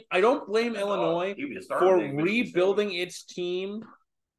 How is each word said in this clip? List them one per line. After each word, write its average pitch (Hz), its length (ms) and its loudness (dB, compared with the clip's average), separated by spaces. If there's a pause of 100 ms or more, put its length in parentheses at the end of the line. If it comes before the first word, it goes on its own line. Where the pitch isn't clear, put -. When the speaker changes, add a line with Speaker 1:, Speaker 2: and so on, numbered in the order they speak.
Speaker 1:
I 180 120 2
don't 262 260 4
blame 226 260 0
Speaker 2:
That's 202 120 -4
all. 202 80 0
Speaker 1:
Illinois 175 440 0
Speaker 2:
He - 80 -6
was - 200 -10
starting 156 220 2
Speaker 1:
for 185 120 6
Speaker 2:
big, 139 160 -4
Michigan 151 100 0
State. 220 200 2 (100)
Speaker 1:
rebuilding 196 380 2
its 175 300 -6
team 190 600 -6 (560)